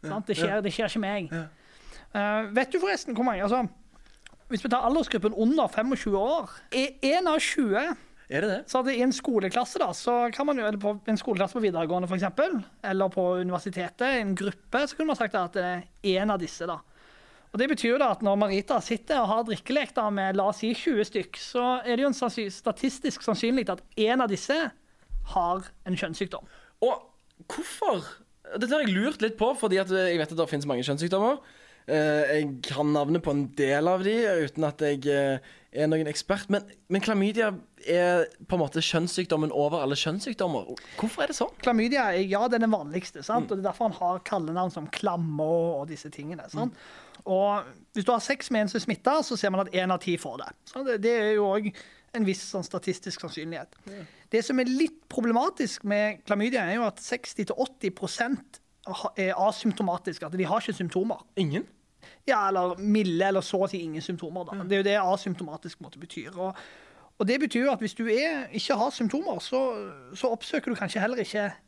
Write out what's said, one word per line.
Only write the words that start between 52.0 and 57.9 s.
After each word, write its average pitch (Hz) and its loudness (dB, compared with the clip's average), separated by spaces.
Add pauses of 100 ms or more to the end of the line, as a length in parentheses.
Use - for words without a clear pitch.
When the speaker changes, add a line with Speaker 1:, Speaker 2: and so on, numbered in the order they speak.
Speaker 1:
en 220 2
viss 190 0
sånn 180 -6
statistisk - -6
sannsynlighet. 160 -10
Speaker 2:
Ja. 196 -16 (300)
Speaker 1:
Det 220 4
som 262 0
er 254 2
litt 277 0 (100)
problematisk 240 0
med 208 2
klamydia, 214 0
er 190 0
jo 240 0
at - -2
seksti - -6
til - -4
åtti - -2